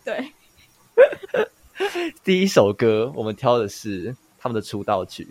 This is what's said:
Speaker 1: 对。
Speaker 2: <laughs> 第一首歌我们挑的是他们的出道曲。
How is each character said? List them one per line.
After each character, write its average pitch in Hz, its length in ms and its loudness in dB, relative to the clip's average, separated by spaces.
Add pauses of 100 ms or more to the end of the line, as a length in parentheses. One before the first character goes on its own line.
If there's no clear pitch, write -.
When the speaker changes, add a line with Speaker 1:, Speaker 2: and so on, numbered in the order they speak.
Speaker 1:
对。 254 280 -8 (1040)
Speaker 2:
<laughs> 381 880 -6
第 185 180 2
一 196 60 2
首 104 260 4
歌 113 420 0
我 117 80 -6
们 107 120 -4
挑 123 220 2
的 107 100 -2
是 101 480 -10 (220)
他 - 120 -8
们 117 40 -4
的 107 80 -2
出 101 220 -8
道 98 220 -2
曲。 - 260 -16